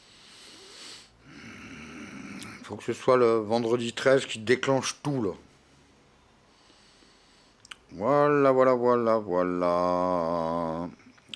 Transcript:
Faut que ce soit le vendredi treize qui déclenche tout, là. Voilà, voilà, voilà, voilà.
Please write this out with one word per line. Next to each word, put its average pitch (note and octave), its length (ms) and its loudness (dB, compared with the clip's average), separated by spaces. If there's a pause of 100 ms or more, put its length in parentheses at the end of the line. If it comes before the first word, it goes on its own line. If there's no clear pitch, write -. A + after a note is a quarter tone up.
(2500)
Faut - 140 -12
que - 80 -16
ce A#2+ 80 -4
soit B2+ 240 2
le A#2 220 6
vendredi A#2 560 0
treize C3 320 4
qui - 120 -10
déclenche B2+ 640 0
tout, C#3 200 -2
là. F#2 100 -2 (2500)
Voilà, C#3 640 2
voilà, C3 220 4
voilà, A#2+ 420 2
voilà. F2 1700 0 (480)